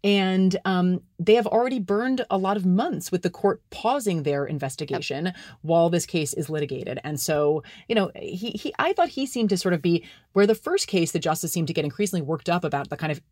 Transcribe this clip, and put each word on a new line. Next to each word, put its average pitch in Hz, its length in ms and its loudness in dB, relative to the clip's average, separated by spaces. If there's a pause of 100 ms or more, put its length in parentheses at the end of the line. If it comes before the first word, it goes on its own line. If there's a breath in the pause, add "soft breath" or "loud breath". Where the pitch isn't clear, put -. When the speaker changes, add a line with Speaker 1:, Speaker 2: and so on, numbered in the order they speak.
Speaker 1:
And, 190 500 4 (120)
um, 180 340 2 (180)
they 214 180 6
have 226 100 2
already 247 320 2
burned 226 520 0
a 196 60 2
lot 190 220 0
of 185 80 0
months 196 440 0
with 180 120 0
the 175 80 0
court - 400 0
pausing 214 540 0
their 143 200 0
investigation 139 840 -4
Speaker 2:
Yep. 180 100 -4 (260 loud breath)
Speaker 1:
while 170 260 4
this 170 160 2
case 156 300 -2
is 147 160 -4
litigated. 139 540 -4
And 151 140 -6
so, 151 440 2 (260 loud breath)
you 233 60 0
know, 196 220 2
he, 196 340 -8
he, - 280 -8
I 339 140 2
thought 349 160 2
he 269 160 -4
seemed 233 260 -2
to 190 60 2
sort 175 160 0
of 160 80 0
be 170 240 2 (300 loud breath)
where 202 120 6
the 214 80 4
first 349 340 -2
case, 170 240 0
the 170 80 -2
justice 160 320 -2
seemed 160 160 0
to 165 60 -4
get 151 120 0
increasingly 185 360 -2
worked 156 280 -4
up 175 140 0
about 143 260 -4
the 147 80 -6
kind 151 140 -4
of - 200 -8